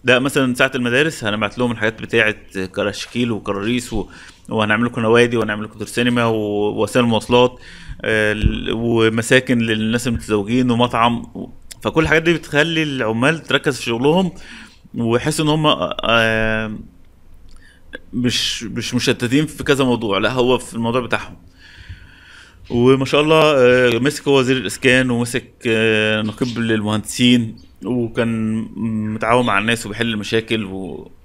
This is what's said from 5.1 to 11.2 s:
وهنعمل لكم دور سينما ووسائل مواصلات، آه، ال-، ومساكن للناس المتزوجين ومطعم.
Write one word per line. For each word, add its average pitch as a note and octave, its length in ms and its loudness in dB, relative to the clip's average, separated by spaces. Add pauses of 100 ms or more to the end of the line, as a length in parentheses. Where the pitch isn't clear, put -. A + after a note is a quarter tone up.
وهنعمل G#2+ 280 -2
لكم G#2+ 140 -16
دور G#2+ 100 -10
سينما A#2+ 360 0
ووسائل G#2+ 800 0
مواصلات، A#2+ 540 2 (420)
آه، G#2+ 300 0
ال-، G#2+ 400 -2
ومساكن A#2 840 2
للناس A2+ 500 -2
المتزوجين A2+ 600 0
ومطعم. A#2+ 560 0 (560)